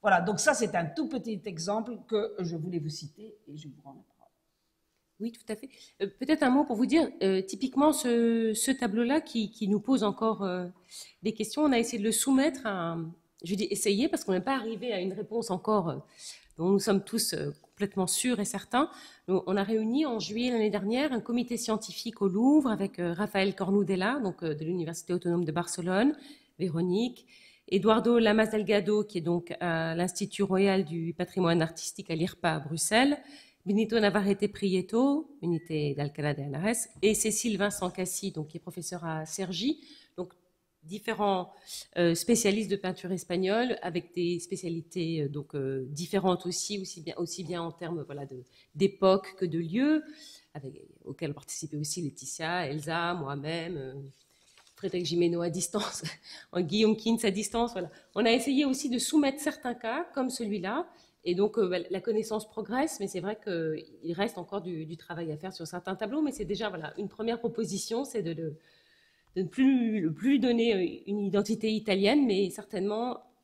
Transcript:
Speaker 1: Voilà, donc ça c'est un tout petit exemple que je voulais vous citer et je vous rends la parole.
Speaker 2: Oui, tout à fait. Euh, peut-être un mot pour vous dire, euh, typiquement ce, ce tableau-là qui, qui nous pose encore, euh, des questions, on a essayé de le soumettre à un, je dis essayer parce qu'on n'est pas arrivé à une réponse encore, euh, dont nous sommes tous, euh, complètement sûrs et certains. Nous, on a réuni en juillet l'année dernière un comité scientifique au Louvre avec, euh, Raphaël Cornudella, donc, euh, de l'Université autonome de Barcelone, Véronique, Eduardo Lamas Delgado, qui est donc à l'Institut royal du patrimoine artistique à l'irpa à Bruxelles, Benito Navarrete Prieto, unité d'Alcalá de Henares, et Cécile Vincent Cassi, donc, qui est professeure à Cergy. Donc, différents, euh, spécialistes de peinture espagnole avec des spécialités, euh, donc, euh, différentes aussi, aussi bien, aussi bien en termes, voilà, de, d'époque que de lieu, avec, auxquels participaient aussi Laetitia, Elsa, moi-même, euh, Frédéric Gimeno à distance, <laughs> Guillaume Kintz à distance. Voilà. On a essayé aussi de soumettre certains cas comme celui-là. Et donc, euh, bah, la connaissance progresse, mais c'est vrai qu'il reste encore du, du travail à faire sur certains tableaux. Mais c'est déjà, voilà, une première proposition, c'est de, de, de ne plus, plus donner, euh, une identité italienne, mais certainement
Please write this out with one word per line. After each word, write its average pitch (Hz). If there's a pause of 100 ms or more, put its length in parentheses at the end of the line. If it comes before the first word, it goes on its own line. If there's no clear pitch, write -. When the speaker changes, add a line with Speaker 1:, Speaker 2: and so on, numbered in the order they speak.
Speaker 1:
Voilà, 185
donc 185
ça 302
c'est 220
un 170
tout 269
petit 226
exemple 208 (100)
que 214
je 170
voulais 170
vous 151
citer 202 (120)
et 147
je 156
vous 147
rends 139
la -
parole. - (880)
Speaker 2:
Oui, 226
tout -
à 214
fait. 240 (340)
Euh, 202 (120)
peut-être 302
un 247
mot 277
pour 262
vous 233
dire, 277 (140)
euh, 190
typiquement 277
ce, 233
ce 214
tableau-là 240
qui, 226
qui -
nous 202
pose 233
encore, 214
euh, 180 (560)
des 220
questions, 220
on 285
a 240
essayé 233
de 202
le 226
soumettre 269
à 175
un, 165 (320)
je 180
dis -
essayer 214
parce -
qu'on 190
n'est 185
pas 269
arrivé 226
à 190
une 185
réponse 220
encore, 185
euh, 135 (600)
dont 170
nous 196
sommes 196
tous, -
euh, 143 (100)
complètement 196
sûrs 247
et 202
certains. 240 (380)
Nous, 185
on 190
a 196
réuni 226
en 233
juillet 220
l'année 220
dernière 220
un 233
comité 240
scientifique 220
au 202
Louvre 262
avec, 196
euh, 175
Raphaël 190
Cornudella, 196
donc, 185
euh, 156
de 147
l'Université 170
autonome 175
de 151
Barcelone, 185 (420)
Véronique, 180 (420)
Eduardo 220
Lamas 220
Delgado, 208
qui 208
est 170
donc 170
à 165
l'Institut 180
royal 190
du 165
patrimoine 175
artistique -
à 165
l'irpa 170
à 156
Bruxelles, 220 (480)
Benito 220
Navarrete 202
Prieto, 226
unité 156
d'Alcalá 147
de 143
Henares, 151 (260)
et 208
Cécile 214
Vincent 196
Cassi, 185
donc, 156
qui -
est -
professeure 165
à 160
Cergy. 190 (320)
Donc, 180 (500)
différents, 196 (460)
euh, 170
spécialistes 208
de 202
peinture 185
espagnole 190
avec 170
des 175
spécialités, 165
euh, 143
donc, 147
euh, 135
différentes 180
aussi, 185
aussi 180
bien, -
aussi 175
bien 170
en 165
termes, 160
voilà, 139
de, 127 (320)
d'époque 190
que 185
de 160
lieu, 254 (500)
avec, 135 (180)
auxquels 143
participaient -
aussi 151
Laetitia, 160
Elsa, 165
moi-même, 156
euh, 131 (840)
Frédéric 180
Gimeno 170
à 170
distance, 196 (260)
<laughs> -
Guillaume 214
Kintz 226
à 196
distance. 226
Voilà. 180 (240)
On 208
a 226
essayé 262
aussi 262
de 240
soumettre 285
certains 277
cas 240
comme 254
celui-là. 214 (380)
Et 175
donc, 208
euh, 190
bah, 180 (120)
la 190
connaissance 220
progresse, 247
mais 196
c'est 185
vrai 208
qu'il 165
reste 196
encore 185
du, 160
du 160
travail 170
à 151
faire 185
sur 170
certains 180
tableaux. 220
Mais 277
c'est 208
déjà, 208
voilà, 170
une 202
première 233
proposition, 226
c'est 240
de, 165
de, 156 (840)
de 190
ne 185
plus, 226
plus 262
donner, 233
euh, 185
une 202
identité 202
italienne, 214
mais 196
certainement 214 (220)